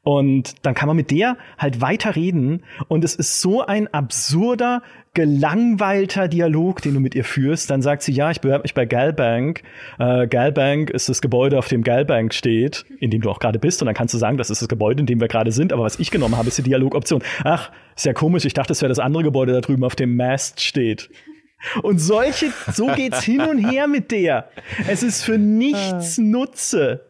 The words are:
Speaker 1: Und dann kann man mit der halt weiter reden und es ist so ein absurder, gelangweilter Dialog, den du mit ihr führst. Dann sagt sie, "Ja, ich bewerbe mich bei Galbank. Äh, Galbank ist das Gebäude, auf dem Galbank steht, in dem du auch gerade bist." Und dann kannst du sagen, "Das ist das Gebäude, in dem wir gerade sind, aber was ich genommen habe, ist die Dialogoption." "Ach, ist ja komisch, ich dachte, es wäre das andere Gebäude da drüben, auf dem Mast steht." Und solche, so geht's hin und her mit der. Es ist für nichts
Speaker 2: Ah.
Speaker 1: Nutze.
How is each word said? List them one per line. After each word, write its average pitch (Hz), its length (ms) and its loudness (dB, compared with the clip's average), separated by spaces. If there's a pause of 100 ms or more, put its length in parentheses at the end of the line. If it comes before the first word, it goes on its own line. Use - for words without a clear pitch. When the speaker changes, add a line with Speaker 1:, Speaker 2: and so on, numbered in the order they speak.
Speaker 1:
Und 139 640 2
dann 135 100 2
kann 143 120 -2
man 156 80 2
mit 151 160 0
der 220 240 2 (220)
halt 127 240 -2
weiter 196 340 0
reden 165 480 0 (240)
und 160 160 2
es 165 120 -2
ist - 260 -2
so 208 240 0
ein 208 280 -2
absurder, 226 880 0 (320)
gelangweilter 190 1160 2
Dialog, 170 520 0
den 143 120 -2
du 139 80 2
mit 131 140 0
ihr 127 100 -2
führst. 143 440 -2
Dann 135 120 2
sagt 143 220 0
sie, 143 100 -2
"Ja, 143 180 2
ich - 80 -4
bewerbe 139 240 2
mich - 100 -4
bei 127 120 2
Galbank. 127 760 0 (340)
Äh, 123 300 2
Galbank 139 600 2
ist - 200 -4
das 127 120 -2
Gebäude, 131 360 2
auf 123 100 0
dem 117 160 0
Galbank 120 500 2
steht, 117 520 0 (140)
in 123 120 0
dem 113 100 2
du 110 80 0
auch 98 100 -4
gerade 113 200 0
bist." 175 220 0
Und 135 60 0
dann 107 80 -2
kannst 117 180 -2
du 120 40 -2
sagen, 113 200 0
"Das 120 120 -4
ist 110 120 -4
das 113 80 -6
Gebäude, 113 320 2
in 143 40 2
dem 120 140 2
wir 117 80 2
gerade 113 240 0
sind, 151 220 2
aber 117 100 0
was - 160 -4
ich - 120 -2
genommen 117 260 0
habe, 117 100 0
ist 123 100 -2
die 139 60 -2
Dialogoption." 131 580 0 (220)
"Ach, 156 280 -2 (260)
ist - 80 -6
ja 131 80 2
komisch, 165 320 0
ich 135 80 -2
dachte, 135 180 -2
es - 100 -2
wäre 139 80 0
das 127 100 0
andere 147 240 0
Gebäude 131 280 2
da 127 80 2
drüben, 131 240 0
auf 123 140 -2
dem 123 180 0
Mast 127 460 -2
steht." 113 480 -2 (760)
Und 190 160 2
solche, 233 480 2 (240)
so 240 240 0
geht's 262 260 -2
hin 262 200 0
und 311 160 0
her 262 300 0
mit 285 240 -2
der. 165 360 0 (400)
Es 202 160 -2
ist 240 200 -2
für 220 140 0
nichts 208 800 0
Speaker 2:
Ah. 233 40 0
Speaker 1:
Nutze. 214 880 0